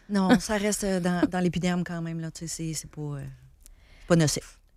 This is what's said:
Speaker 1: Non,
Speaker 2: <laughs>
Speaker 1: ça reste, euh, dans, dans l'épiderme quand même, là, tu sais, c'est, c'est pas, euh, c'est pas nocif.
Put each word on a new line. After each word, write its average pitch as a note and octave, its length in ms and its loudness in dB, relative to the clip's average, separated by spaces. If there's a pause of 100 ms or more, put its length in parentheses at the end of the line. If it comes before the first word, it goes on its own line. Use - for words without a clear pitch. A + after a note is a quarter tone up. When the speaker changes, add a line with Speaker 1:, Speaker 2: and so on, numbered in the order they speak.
Speaker 1:
Non, G3 200 2
Speaker 2:
<laughs> A3 100 6
Speaker 1:
ça G#3+ 160 -2
reste, G#3 300 0
euh, F#3+ 160 0
dans, F3 280 2
dans F3+ 120 -2
l'épiderme F3+ 420 0
quand E3+ 180 -6
même, E3 200 -6
là, D#3+ 100 -8
tu E3 160 -12
sais, - 0 -
c'est, D#3+ 260 -6
c'est - 160 -10
pas, - 120 -12
euh, C#3+ 220 -8 (760)
c'est - 80 -18
pas F3 80 6
nocif. D3+ 420 2 (200)